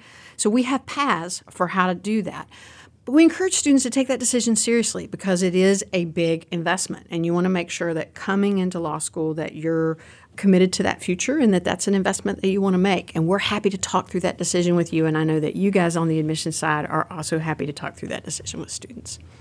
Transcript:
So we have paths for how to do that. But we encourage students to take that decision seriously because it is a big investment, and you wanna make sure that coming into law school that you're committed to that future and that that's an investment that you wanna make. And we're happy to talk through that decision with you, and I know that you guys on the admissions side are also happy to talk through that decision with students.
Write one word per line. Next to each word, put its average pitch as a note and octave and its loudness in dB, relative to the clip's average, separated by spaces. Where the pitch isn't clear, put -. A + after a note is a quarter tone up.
So - 0
we B3 4
have C4 -2
paths F3+ -2
for F3+ -2
how F#3 2
to F3+ 0
do G#3 -2
that. - -10
But B3 -10
we D#4 8
encourage F4+ 4
students C#4 4
to A#3+ -4
take C4 0
that B3+ 0
decision A#3 0
seriously A3 0
because F#3 -2
it F3+ 2
is G3 4
a F3 0
big E3 -2
investment, E3+ -4
and E3 -2
you E3+ 0
wanna F3 2
make F3+ -2
sure E3+ -4
that D#3+ -6
coming G3+ 0
into F3+ -2
law D#3 -4
school D#3+ -4
that D#3 -6
you're D#3+ -2
committed F#3 6
to - -2
that - -2
future - -2
and A3 6
that F3 0
that's F#3 -2
an G3+ 2
investment G3 -2
that F#3+ 2
you G3 0
wanna F#3+ 2
make. F3+ 0
And D#3+ 0
we're F#3+ 2
happy G#3 -2
to F#3+ -6
talk - -4
through F3+ -4
that F3 -2
decision F3 0
with E3+ 2
you, D#3+ 2
and D#3 0
I D#3 0
know D#3 2
that D3+ -2
you F#3+ 2
guys E3+ 2
on E3 0
the D#3+ 2
admissions D#3 -2
side D3+ -2
are D#3 -2
also D#3+ -6
happy D#3 -4
to D3 -6
talk - -10
through - -12
that - -8
decision - -10
with - -10
students. - -14